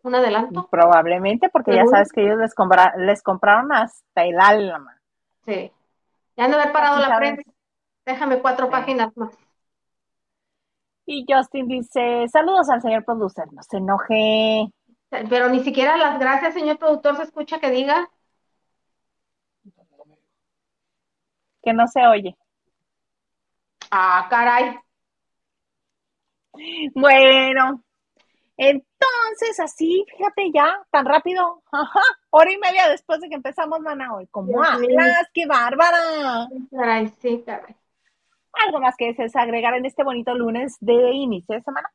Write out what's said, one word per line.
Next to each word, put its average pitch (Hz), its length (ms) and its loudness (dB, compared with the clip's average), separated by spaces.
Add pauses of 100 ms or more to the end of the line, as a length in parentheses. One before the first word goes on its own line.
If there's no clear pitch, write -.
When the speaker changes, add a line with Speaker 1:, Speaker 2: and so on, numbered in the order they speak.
Speaker 1:
¿Un 247 140 -6
adelanto? 254 560 0
Speaker 2:
Probablemente, 180 760 4
porque 240 240 0
ya 190 80 4
Speaker 1:
¿Seguro? 233 160 6
Speaker 2:
sabes 202 140 2
que 214 120 -2
ellos 208 160 0
les 220 160 -4
compra-, 185 420 4
les 196 240 0
compraron 208 500 2
hasta 226 540 -2
el 175 140 -2
alma. 190 600 2 (460)
Speaker 1:
Sí. 196 260 -8 (680)
Ya 240 80 0
han 262 60 2
de 294 60 2
haber 294 160 0
parado 294 220 2
Speaker 2:
Así 285 80 0
Speaker 1:
la 269 120 0
Speaker 2:
sabes. 277 200 0
Speaker 1:
prensa. 285 160 -20 (520)
Déjame 262 380 -4
cuatro 254 240 -2
Speaker 2:
Sí. 254 60 -4
Speaker 1:
páginas 254 440 -4
más. 226 220 -12 (1700)
Speaker 2:
Y 285 240 -12
Justin 262 380 -2
dice, 240 600 -4
"Saludos 269 420 2
al 240 100 0
señor 220 240 -2
producer, 202 480 -6
no 139 80 -20
se - 160 -12
enoje". 220 920 -2 (400)
Speaker 1:
Pero 247 400 -2
ni 262 100 0
siquiera 269 380 0
las 285 220 0
gracias, 269 360 -2
señor 302 240 -4
productor, 302 380 0
se 320 60 -8
escucha 311 360 -10
que 294 100 -4
diga. 285 400 -2 (3500)
Speaker 2:
Que 233 100 -2
no 233 140 2
se 247 180 2
oye. 208 300 2 (1500)
Speaker 1:
Ah, 185 400 0
caray. 240 480 0 (2250)
Speaker 2:
Bueno, 269 880 4 (760)
entonces 453 1000 -2
así, 339 460 -2 (100)
fíjate 403 380 -4
ya, 294 140 4 (240)
tan 277 140 2
rápido, 339 680 -2
ajá, 285 280 -2 (300)
hora 320 220 6
y 392 60 -4
media 370 320 0
después 320 320 -4
de 349 80 -14
que 320 60 -10
empezamos, 311 440 -8
mana, 277 340 -10
hoy, 190 140 -14
¿cómo 190 220 -10
Speaker 1:
Dios 277 300 0
mío. 247 200 2
Speaker 2:
hablas? 339 340 2
¡Qué 339 140 -4
bárbara! 285 1040 0
Speaker 1:
Sí, 262 200 -16
caray, 226 360 -2 (140)
sí, 240 240 -6
caray. - 300 -16 (880)
Speaker 2:
¿Algo 302 160 -4
más 254 160 0
que 233 100 -4
desees 233 280 -8
agregar 233 380 -2
en 254 120 -6
este 269 180 -4
bonito 247 320 -6
lunes 240 440 -6
de 240 340 2
inicio 240 420 -6
de 233 80 -10
semana? - 320 -10